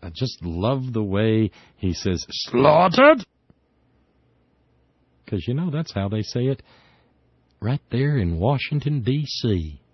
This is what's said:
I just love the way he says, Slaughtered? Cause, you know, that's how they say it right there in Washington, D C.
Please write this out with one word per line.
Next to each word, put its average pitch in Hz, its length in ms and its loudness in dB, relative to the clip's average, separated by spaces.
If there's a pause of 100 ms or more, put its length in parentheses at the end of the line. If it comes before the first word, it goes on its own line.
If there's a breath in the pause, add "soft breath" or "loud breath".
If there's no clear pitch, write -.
I 90 80 -12
just 120 320 -8
love 117 520 -4
the 110 100 -2
way 107 480 2 (260 soft breath)
he 92 160 -2
says, 90 360 -4
Slaughtered? 175 960 4 (2000)
Cause, 98 180 -4
you 120 60 -4
know, 170 160 -2
that's 156 240 -6
how 98 160 -2
they 107 140 -2
say 123 220 -4
it 135 180 -2 (1000 soft breath)
right 123 200 -2 (100)
there 139 260 0
in 85 220 0
Washington, 139 640 0
D 135 240 -2
C. 85 560 -4 (120)